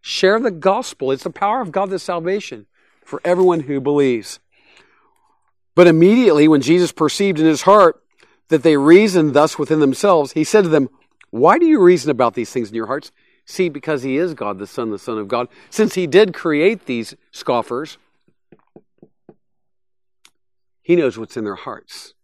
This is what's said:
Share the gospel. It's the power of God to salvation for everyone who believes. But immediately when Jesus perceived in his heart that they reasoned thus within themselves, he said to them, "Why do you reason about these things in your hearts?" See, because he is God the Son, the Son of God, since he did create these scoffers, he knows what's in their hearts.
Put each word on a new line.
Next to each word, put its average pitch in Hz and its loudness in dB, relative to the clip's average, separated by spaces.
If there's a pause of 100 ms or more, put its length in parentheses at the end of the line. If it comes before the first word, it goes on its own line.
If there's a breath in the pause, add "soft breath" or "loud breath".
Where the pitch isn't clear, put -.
Share 196 -2
the 226 -4
gospel. 165 -4
It's 135 -8
the 180 -10
power 214 -6
of 175 -10
God 190 -4
to 190 -8
salvation 175 -8 (400)
for - -14
everyone 180 2
who 139 -6
believes. 131 -2 (1300)
But 175 6
immediately 165 4
when 151 4
Jesus 165 0
perceived 165 -2
in 160 0
his 156 2
heart 196 4 (460)
that 156 0
they 156 4
reasoned 165 4
thus 147 2
within 156 -2
themselves, 147 0
he 156 -4
said 208 2
to 170 -2
them, 147 0 (400)
"Why 165 2
do 339 2
you 311 4
reason 175 4
about 120 0
these 120 -8
things 117 -6
in 110 -16
your 113 -6
hearts?" 139 -12 (340)
See, 180 -4
because 143 -6
he 135 -6
is 170 -4
God 101 -10
the 101 -12
Son, 117 -10
the 101 -8
Son 110 -10
of 101 -10
God, 120 -6 (220 soft breath)
since - -2
he 180 -4
did 185 2
create 165 -4
these 117 -8 (140)
scoffers, 123 -8 (2750)
he 170 0
knows 131 -2
what's - -14
in 110 -8
their 101 -8
hearts. - -18